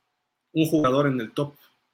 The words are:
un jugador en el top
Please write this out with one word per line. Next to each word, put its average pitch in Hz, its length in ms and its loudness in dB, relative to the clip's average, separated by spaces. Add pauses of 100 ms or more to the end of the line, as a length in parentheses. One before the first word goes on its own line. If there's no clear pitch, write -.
(520)
un 160 140 0
jugador 147 400 2
en 127 120 -2
el 113 140 -8
top 143 220 -6 (400)